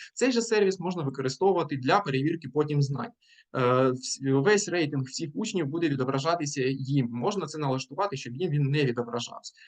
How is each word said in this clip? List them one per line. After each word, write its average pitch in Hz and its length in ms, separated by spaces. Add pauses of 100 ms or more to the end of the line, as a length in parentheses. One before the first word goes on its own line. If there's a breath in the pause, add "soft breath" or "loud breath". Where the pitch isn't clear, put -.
(140 loud breath)
Цей 254 180
же 233 100
сервіс 202 380
можна 175 220
використовувати 143 720
для 143 240
перевірки 143 480
потім 147 340
знань. 135 280 (440 soft breath)
Е, 131 60 (300)
вс-, 135 520
весь 202 260
рейтинг 147 360
всіх 160 300
учнів 185 320
буде 165 220
відображатися 139 800
їм. 135 440
Можна 156 360
це 156 120
налаштувати, 143 580
щоб 131 200
їм 170 140
він 147 120
не 139 220
відображався. 120 680 (140 loud breath)